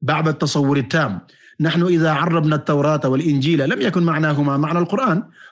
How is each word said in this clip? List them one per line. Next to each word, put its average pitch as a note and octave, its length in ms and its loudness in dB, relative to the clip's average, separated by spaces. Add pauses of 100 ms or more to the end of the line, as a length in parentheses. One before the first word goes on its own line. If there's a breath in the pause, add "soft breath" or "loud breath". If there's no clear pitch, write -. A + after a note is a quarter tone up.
ba'da D#3 280 0
at-tasawwur C#3+ 480 0
at-tam. B2+ 420 -2 (400 loud breath)
Nahnu E3 280 0
idha E3 300 2
'arrabna D3+ 380 0
at-tawrata D3 540 0
wal-injila C#3+ 580 0
lam G3+ 120 -2
yakun F3+ 220 0
ma'nahuma D3 560 0
ma'na D#3 220 0
al-Qur'an, G3 380 0 (340 loud breath)